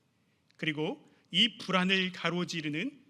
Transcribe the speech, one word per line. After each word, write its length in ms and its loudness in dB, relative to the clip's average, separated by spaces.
그리고 500 -4
이 280 2
불안을 540 2
가로지르는 880 -2